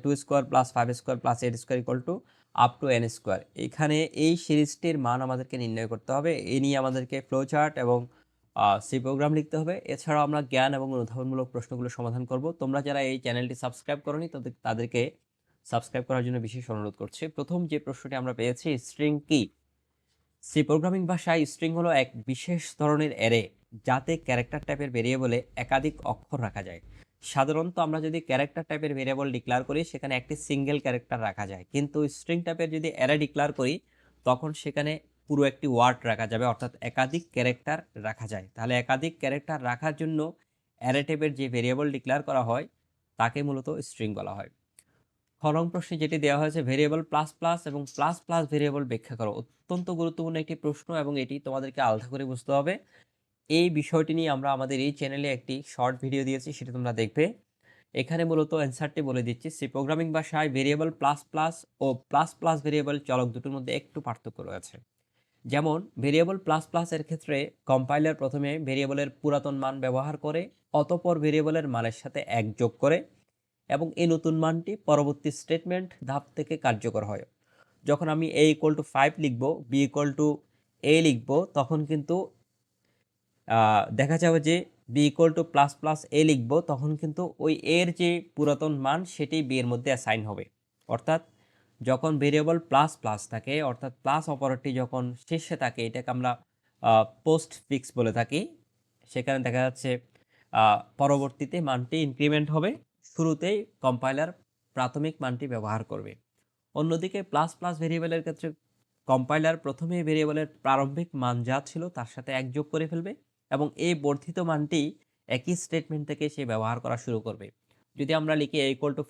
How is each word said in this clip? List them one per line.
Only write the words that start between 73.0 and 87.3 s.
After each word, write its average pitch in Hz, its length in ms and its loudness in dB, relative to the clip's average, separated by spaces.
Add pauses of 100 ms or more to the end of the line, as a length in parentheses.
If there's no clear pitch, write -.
এবং 147 160 0 (100)
এই 170 180 4
নতুন 160 200 2 (100)
মানটি 165 280 0 (160)
পরবর্তী 147 420 2
স্টেটমেন্ট 175 600 -4 (140)
ধাপ 135 200 -4 (120)
থেকে 147 200 -4
কার্যকর 113 480 0
হয়। 101 200 -8 (600)
যখন 147 300 2
আমি 160 120 0 (160)
A - 100 10
equal 151 260 2
to 147 60 -6 (100)
five 139 200 4 (100)
লিখব, 123 180 0 (280)
B - 20 -2 (140)
equal 147 320 0
to 151 80 4 (560)
A 151 120 6 (120)
লিখব, 123 240 2 (240)
তখন 147 240 0 (120)
কিন্তু, 156 260 0 (1300)
আহ, 110 340 6 (180)
দেখা 143 180 4
যাবে 165 220 6
যে 160 160 4 (380)
B - 20 4 (120)
equal 165 280 6
to 170 60 2 (100)
plus 143 280 4
plus 151 200 0 (180)
A - 20 8 (100)
লিখব, 135 300 4
তখন 151 360 -2
কিন্তু 156 260 -4 (160)